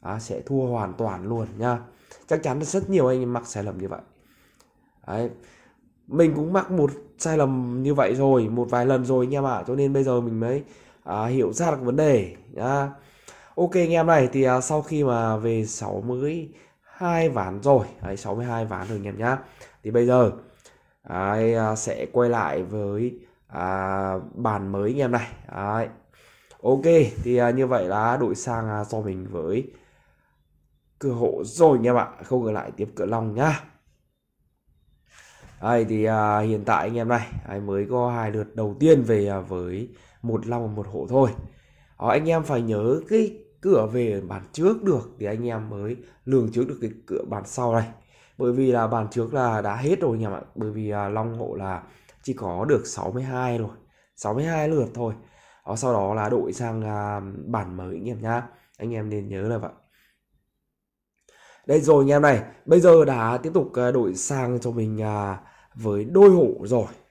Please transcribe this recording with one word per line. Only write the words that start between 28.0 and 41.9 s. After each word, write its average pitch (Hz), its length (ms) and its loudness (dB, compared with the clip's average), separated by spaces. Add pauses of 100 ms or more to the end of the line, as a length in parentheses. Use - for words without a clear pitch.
đổi 101 180 0
sang, 113 340 -6
à, 104 140 -4
cho 107 180 -6
mình 95 300 -6
với 92 400 -4 (1300)
cửa 139 120 -2
hộ 117 320 0
rồi 143 340 6
anh 113 100 2
em 123 80 4
ạ, 110 120 2 (160)
không 127 200 -2
ở 110 80 -2
lại 85 200 -6
tiếp 113 240 -6
cửa 101 100 -4
long 110 300 -4
nhá. 143 280 0 (2000)
Đây 113 240 2
thì, 107 180 0
à, 107 360 2
hiện 107 260 0
tại 95 220 0
anh 117 100 -4
em 113 100 -2
này, 117 200 0 (200)
đấy, 98 120 -8
mới 101 300 -4
có 123 220 0
hai 113 200 -4
lượt 107 240 -6
đầu 107 240 -4
tiên 151 220 8
về, 107 260 2
à, 98 120 -2
với 90 500 -8 (320)
một 110 260 -4
long 117 200 -4
và 107 80 -6
một 101 120 -8
hộ 92 220 -8
thôi. 135 200 4 (720)